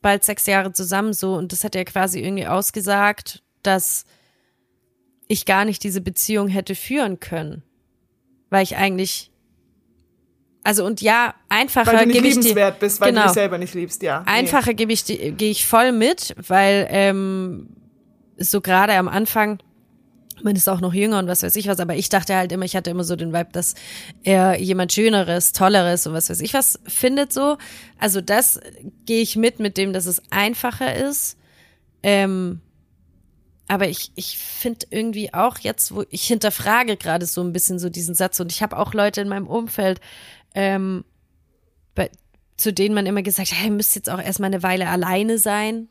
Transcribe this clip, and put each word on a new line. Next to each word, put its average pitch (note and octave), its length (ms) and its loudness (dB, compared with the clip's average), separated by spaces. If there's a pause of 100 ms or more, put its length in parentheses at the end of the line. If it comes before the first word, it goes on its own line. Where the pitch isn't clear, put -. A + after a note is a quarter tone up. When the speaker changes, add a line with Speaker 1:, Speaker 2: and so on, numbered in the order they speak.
Speaker 1:
bald G3+ 240 2
sechs G#3 200 -2
Jahre F#3+ 280 2
zusammen G3 400 -2
so, F#3+ 220 -2
und F3 180 -4
das F3+ 100 -4
hätte G3+ 160 -4
ja F3+ 60 -2
quasi F#3+ 340 -2
irgendwie F#3 280 -4
ausgesagt, G3+ 920 0 (220)
dass F#3+ 400 0 (1300)
ich G#3+ 160 -2
gar G3 180 2
nicht G#3 220 -2
diese F#3+ 160 -4
Beziehung G3+ 480 -2
hätte F#3+ 260 -2
führen A3+ 460 -2
können. D#3 420 -8 (880)
Weil G3 140 4
ich - 120 -4
eigentlich, F#3+ 560 -2 (1300)
also G#3 220 2
und G3+ 160 -4
ja, A3+ 320 2 (140)
einfacher A#3 460 4
Speaker 2:
Weil A3+ 60 8
du A3+ 80 6
nicht A#3+ 80 4
Speaker 1:
gebe B3 120 6
ich C#4+ 80 6
dir A#3+ 60 4
Speaker 2:
liebenswert G3+ 380 4
bist, G3+ 200 0
weil - 100 6
du A#3+ 60 4
Speaker 1:
genau. G#3+ 120 6
Speaker 2:
dich F3+ 60 6
selber F#3+ 240 2
nicht F3 160 -6
liebst, F3 300 -6
ja. D3+ 180 -2
Nee. F3+ 100 0
Speaker 1:
Einfacher A#3+ 420 2
gebe A3 180 0
ich A3 140 0
die, - 260 -4
gehe G#3+ 200 -2
ich - 140 -2
voll A#3+ 280 4
mit, A#3+ 420 0 (120)
weil, G3 420 4
ähm, F#3+ 800 0 (680)
so F#3 240 0
gerade F#3+ 340 4
am F#3 120 4
Anfang, G#3+ 520 0 (840)
man G#3 140 0
ist F3+ 120 2
auch F#3 140 0
noch F3+ 120 -2
jünger G3+ 260 2
und F#3 80 -2
was F3+ 160 -2
weiß F3+ 120 -2
ich G#3 120 -4
was, F#3+ 120 0
aber E3+ 160 -4
ich G3+ 140 -4
dachte G3 260 2
halt F#3 160 0
immer, F#3 140 -4
ich F3+ 100 -8
hatte F3+ 140 -4
immer F3+ 140 -4
so F3 120 -2
den E3 160 -6
Vibe, E3+ 220 -2
dass F3 220 -4 (480)
er F#3 360 4
jemand F#3 320 0
Schöneres, G3 640 2
Tolleres F#3 540 4
und D#3 60 -6
was D#3+ 160 -2
weiß E3+ 120 -4
ich - 120 -4
was - 340 2
findet C#4 440 0
so. C#4+ 260 0 (420)
Also G3 200 0
das G3+ 400 2 (460)
gehe A3+ 160 2
ich A3 140 -2
mit, A3 240 2
mit G#3 180 -2
dem, G3 160 0
dass F#3 140 -2
es F3+ 140 -2 (100)
einfacher A#3 640 -2
ist. - 420 -4 (640)
Ähm, F#3+ 580 0 (1080)
aber G3 200 0
ich, - 280 -8
ich - 220 -10
find - 520 -8
irgendwie G#3+ 440 -4
auch A3 260 0
jetzt, - 360 -4
wo G3+ 140 -4
ich - 180 -6
hinterfrage A3 680 0
gerade F3 300 -2
so F3 140 -4
ein F3 120 -4
bisschen F3+ 260 -2
so F3 100 -4
diesen E3+ 260 -6
Satz F#3 240 -2
und E3+ 120 -6
ich - 120 -4
hab G#3 100 -4
auch - 200 -2
Leute G#3 280 0
in G3+ 80 -4
meinem G3 180 -6
Umfeld, G#3+ 540 -2 (540)
ähm, G3 500 -2 (920)
bei, - 140 -2 (480)
zu G#3+ 160 -2
denen G3+ 220 0
man G3+ 100 0
immer G3 160 -2
gesagt F#3+ 300 -4
hat, - 80 -4
hey, G#3+ 100 -2
müsst G#3 260 0
jetzt - 140 -8
auch F3+ 100 -4
erstmal F#3+ 280 -4
eine F#3+ 160 -2
Weile F#3 260 -2
alleine F#3 480 0
sein. G#3+ 540 -2